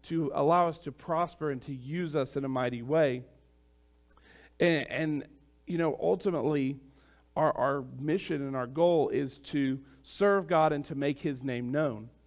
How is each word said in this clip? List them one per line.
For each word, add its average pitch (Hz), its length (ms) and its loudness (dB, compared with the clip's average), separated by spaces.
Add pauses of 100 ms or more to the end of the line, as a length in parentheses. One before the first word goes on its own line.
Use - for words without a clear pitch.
to 165 300 -2
allow 170 340 4
us 160 100 -6
to 139 140 -12
prosper 160 580 -4
and 127 120 -6
to 143 120 -10
use 151 420 -6
us 131 200 -2
in 139 100 -4
a - 20 -4
mighty 127 320 -2
way. 131 440 2 (1300)
And, 165 320 2
and, 151 380 -4 (380)
you 170 100 -4
know, 165 240 0
ultimately, 147 800 0 (580)
our, 156 220 4
our 135 260 0 (160)
mission 156 460 -2
and 135 100 -4
our 123 120 -4
goal 156 420 4
is 143 280 -2
to 135 400 -2 (240)
serve 196 440 2
God 156 260 4
and 143 140 -2
to - 80 -10
make 139 240 -2
his 135 240 -4
name 123 280 -4
known. 127 380 -2 (180)